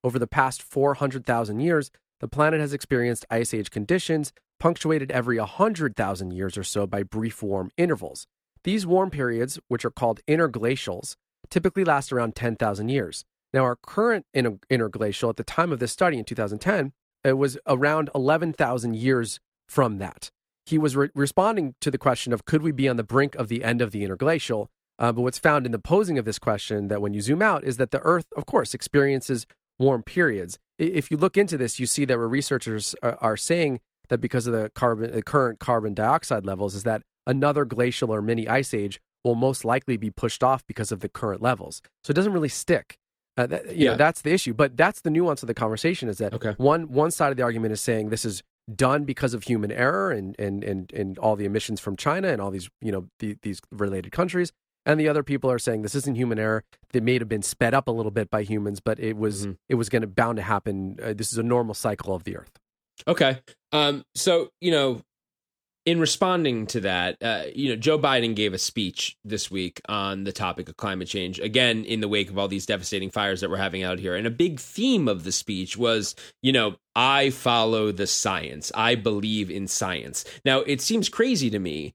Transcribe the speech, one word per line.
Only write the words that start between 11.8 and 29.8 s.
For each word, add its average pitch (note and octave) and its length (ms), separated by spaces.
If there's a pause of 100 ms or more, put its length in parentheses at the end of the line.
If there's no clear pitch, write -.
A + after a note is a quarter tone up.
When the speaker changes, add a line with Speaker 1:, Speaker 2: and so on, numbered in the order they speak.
Speaker 1:
last D3 280
around A#2+ 240
ten A#2 200
thousand G#2+ 340
years. A#2 340 (300)
Now, C3+ 80
our B2 140
current G#3+ 580
inter-, A#2+ 240 (140)
interglacial A2 580
at A2 80
the A2+ 60
time F3 280
of C3+ 60
this A#2+ 140
study E3+ 260
in A2 80
two - 80
thousand G#2+ 260
ten, E3+ 340 (300)
it C3+ 140
was C3+ 300
around D3 480
eleven D3+ 380
thousand A#2+ 420
years A#2 440 (300)
from A2+ 300
that. - 320 (340)
He D#3+ 140
was D3 160
re-, C#3 180
responding E3 680
to C#3+ 100
the B2+ 80
question B2 340
of G#2+ 120
could D#3 180
we D#3+ 80
be C3+ 180
on B2 80
the A2+ 60
brink C#3 320
of A2+ 140
the A#2 140
end A#2+ 180
of G#2+ 100
the G#2 120
interglacial? A2 680 (280)
Uh, A#2 140
but A#2 100
what's B2+ 160
found D3 300
in A#2 40
the A2+ 60
posing F3 400
of A2+ 80
this G#2+ 140
question G#2 480
that G2+ 140
when G#2 120
you G#2 80
zoom C#3+ 200
out G3 220
is B2+ 140
that B2+ 140
the C#3 80
Earth, E3+ 360
of - 120
course, F#3 260
experiences C3+ 720 (320)
warm B2+ 240